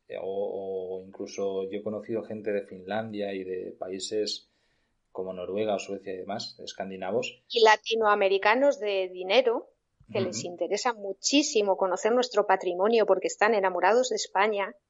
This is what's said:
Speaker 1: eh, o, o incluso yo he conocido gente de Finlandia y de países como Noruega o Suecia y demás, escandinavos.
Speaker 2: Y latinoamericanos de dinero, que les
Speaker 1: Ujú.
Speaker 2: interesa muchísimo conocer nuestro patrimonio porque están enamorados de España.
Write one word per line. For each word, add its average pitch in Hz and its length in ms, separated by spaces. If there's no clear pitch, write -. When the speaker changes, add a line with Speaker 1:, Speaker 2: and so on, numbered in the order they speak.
Speaker 1:
eh, - 120
o, - 40
o - 40
incluso 95 640
yo 101 100
he 101 40
conocido 107 400
gente 107 280
de 101 140
Finlandia 101 680
y 95 100
de 92 340
países 98 720
como 92 220
Noruega 98 420
o 95 40
Suecia 98 340
y 92 40
demás, 95 460
escandinavos. 95 840
Speaker 2:
Y 233 140
latinoamericanos 214 1160
de 196 300
dinero, 220 600
que 202 100
les 180 180
Speaker 1:
Ujú. 180 140
Speaker 2:
interesa 190 400
muchísimo 208 840
conocer 190 360
nuestro 240 340
patrimonio 196 580
porque 185 220
están 208 260
enamorados 196 560
de 226 60
España. 202 580